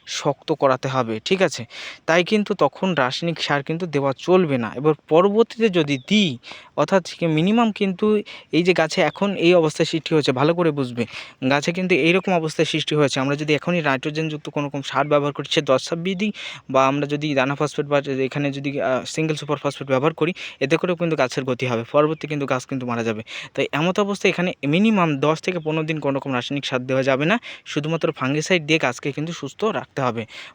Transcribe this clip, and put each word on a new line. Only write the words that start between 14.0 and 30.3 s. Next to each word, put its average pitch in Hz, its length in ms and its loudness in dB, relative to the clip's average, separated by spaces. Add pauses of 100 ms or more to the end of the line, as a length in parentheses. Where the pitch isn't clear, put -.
কোনো 147 180 -4
রকম 139 160 -6
সার 135 240 0
ব্যবহার 147 260 2
করি, 143 180 -8
সে 156 100 2
দশ 135 240 4
ছাব্বিশ 175 320 -4
দিই 208 140 -2 (380)
বা 131 180 4
আমরা 143 200 2
যদি 147 280 -2
দানা 135 200 2
ফসফেট 147 320 -2
বা 143 100 2 (280)
এখানে 143 260 -2
যদি, 139 200 -6
আহ, 131 340 0
সিঙ্গেল 156 320 -2
সুপার 147 220 -4
ফসফেট 139 280 -6
ব্যবহার 135 260 2
করি, 160 180 -2 (280)
এতে 139 180 2
করেও 180 180 0
কিন্তু 165 200 -2
গাছের 131 280 0
গতি 127 240 -2
হবে, 117 240 0
পরবর্তী 151 360 2
কিন্তু 147 180 -4
গাছ 131 200 0
কিন্তু 131 200 -6
মারা 117 180 -2
যাবে। 113 180 -2 (300)
তাই 139 220 -2
এমত 165 260 0
অবস্থায় 202 320 0
এখানে 175 200 -2 (160)
মিনিমাম 185 420 4 (100)
দশ 151 220 2
থেকে 180 180 -4
পনেরো 156 240 -2
দিন 156 160 -4
কোনো 139 160 -2
রকম 139 180 -4
রাসায়নিক 127 320 -4
সার 127 200 -2
দেওয়া 131 180 0
যাবে 135 220 2
না, 196 100 2 (300)
শুধুমাত্র 156 460 -2
ফাঙ্গিসাইড 151 540 0
দিয়ে 160 140 2
গাছকে 139 320 -2
কিন্তু 156 220 -6
সুস্থ - 280 -10 (120)
রাখতে - 280 -6
হবে। 117 220 -2 (320)